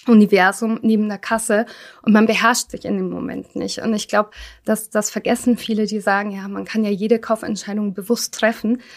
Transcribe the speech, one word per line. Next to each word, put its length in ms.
Universum 720
neben 260
der 100
Kasse 460
und 100
man 140
beherrscht 460
sich 120
in 120
dem 120
Moment 460
nicht. 280
Und 120
ich 140
glaub, 240
dass 260
das 200
vergessen 460
viele, 300
die 140
sagen, 320
„Ja, 160
man 160
kann 200
ja 60
jede 300
Kaufentscheidung 760
bewusst 400
treffen“, 480